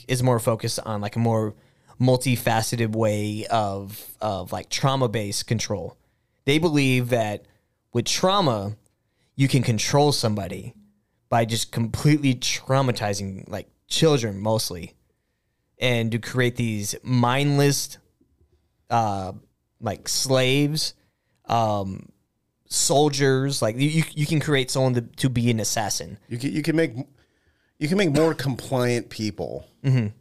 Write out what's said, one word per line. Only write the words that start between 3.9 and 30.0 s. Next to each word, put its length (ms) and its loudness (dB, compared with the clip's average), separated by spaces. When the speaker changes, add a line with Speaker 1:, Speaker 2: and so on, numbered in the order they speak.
Speaker 1:
of, 300 -4
like, 180 -8
trauma-based 760 -2
control. 520 -4
They 120 4
believe 520 2
that 340 -2
with 140 0
trauma, 720 0
you 140 2
can 140 2
control 500 2
somebody 600 -4
by 160 2
just 280 -4
completely 640 2
traumatizing, 1120 -2
like, 180 -10
children 540 2
mostly, 540 -2
and 340 0
to 60 0
create 380 0
these 460 -4
mindless, 960 2
uh, 440 -2
like, 300 -8
slaves, 880 0
um, 640 -2
soldiers. 920 2
Like, 140 0
you, 120 2
you, 140 2
you 140 -2
can 140 2
create 320 0
someone 220 2
to, 80 0
to 280 -2
be 220 2
an 80 0
assassin. 580 -4
Speaker 2:
You 80 -8
can, 160 -4
you 100 -2
can 120 0
make, 180 2
you 100 -4
can 80 2
make 160 4
more 220 4
compliant 760 -2
people 600 -6
Speaker 1:
Mm-hmm. 240 2